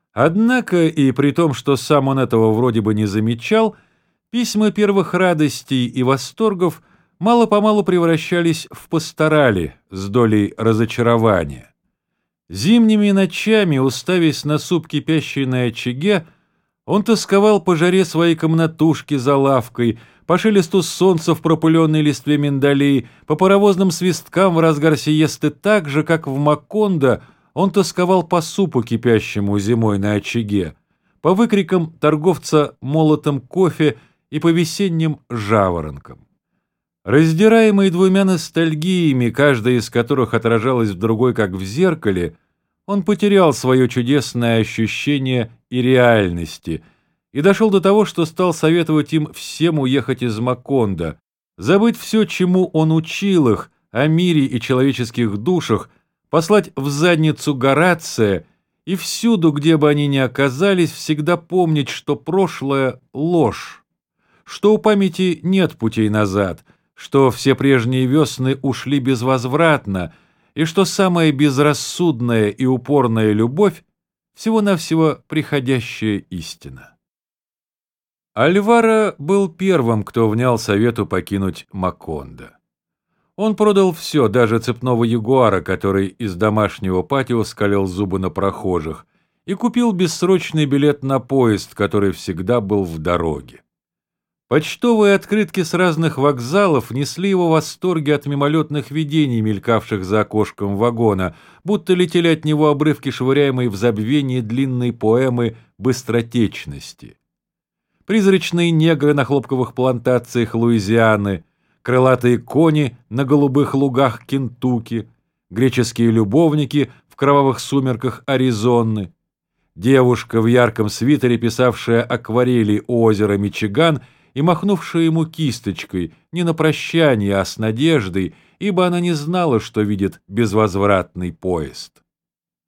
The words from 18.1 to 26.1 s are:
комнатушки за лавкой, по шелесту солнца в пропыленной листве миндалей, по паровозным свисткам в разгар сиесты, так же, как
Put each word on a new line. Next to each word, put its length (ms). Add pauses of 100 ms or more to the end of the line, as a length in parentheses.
комнатушки 840
за 200
лавкой, 640 (260)
по 120
шелесту 440
солнца 520
в 80
пропыленной 600
листве 360
миндалей, 680 (180)
по 100
паровозным 560
свисткам 640
в 40
разгар 360
сиесты, 540
так 380
же, 140
как 240